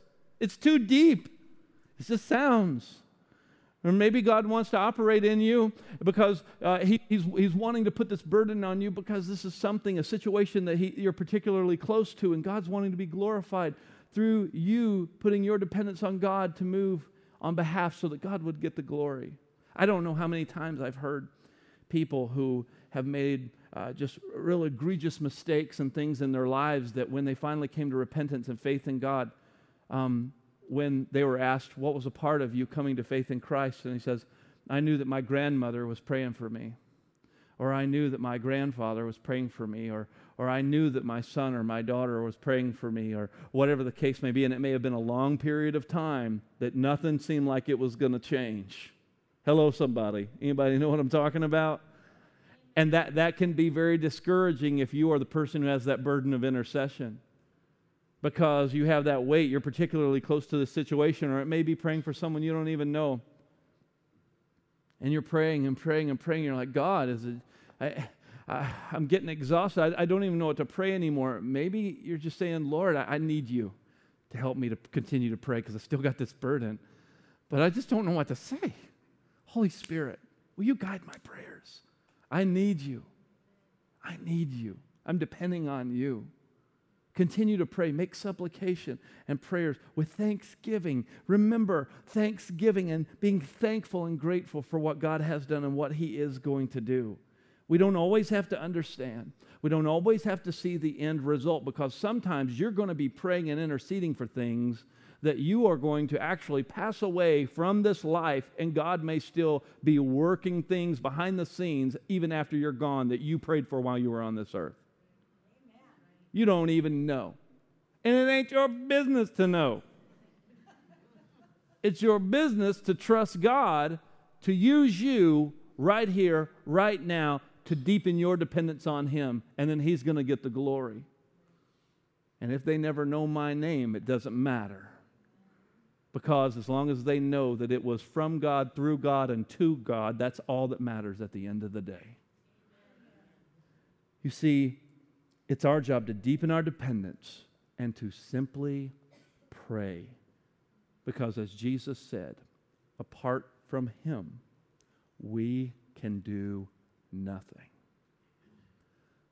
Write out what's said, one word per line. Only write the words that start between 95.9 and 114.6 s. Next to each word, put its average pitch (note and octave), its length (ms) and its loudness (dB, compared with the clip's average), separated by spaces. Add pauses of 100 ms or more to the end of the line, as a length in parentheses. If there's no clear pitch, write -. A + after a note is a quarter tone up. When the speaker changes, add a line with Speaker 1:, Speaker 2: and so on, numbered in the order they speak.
Speaker 1:
he D3+ 220 -4
is C#3+ 220 -4
going C3+ 300 -2
to C3 120 -8
do. A2+ 380 -2 (480)
We D#3+ 100 4
don't F#3+ 200 6
always G3 320 2
have G3+ 220 0
to F#3+ 100 -4
understand. C#3 720 -8 (300)
We D3+ 80 2
don't D#3 180 2
always F#3+ 340 4
have F#3+ 220 -2
to F3 80 -6
see F3 240 -4
the D3+ 240 -4
end D3+ 220 -2
result, D3 420 0
because C3+ 280 -4
sometimes D#3 680 -2
you're A3+ 100 0
gonna F#3+ 240 -2
be D3 140 -2
praying F3 420 -2
and D3+ 100 -2
interceding D#3+ 540 -2
for A#2+ 140 -8
things A#2+ 560 -4 (380)
that D3 160 0
you G#3 280 2
are E3+ 100 4
going D3 320 0
to C#3+ 140 -2
actually D#3 400 -2
pass - 400 -6
away E3+ 440 4
from G3 360 2
this G3 220 2
life, D#3 440 0 (120)
and E3 140 -2
God D#3+ 280 0
may D#3+ 160 -2
still D#3 460 0 (180)
be D3+ 160 6
working E3 640 2
things F3 380 -2
behind D#3+ 360 -2
the E3+ 100 -2
scenes C#3 500 -2 (120)
even E3+ 220 0
after D#3 260 -2
you're D3 140 0
gone C3+ 380 -2
that B2 120 0
you D#3 200 -2
prayed D3+ 260 0
for C3 140 -4
while B2 180 -2
you B2 140 0
were A2+ 100 -2
on A2 140 -4
this G#2+ 180 -8
earth. D#2+ 220 -6 (840)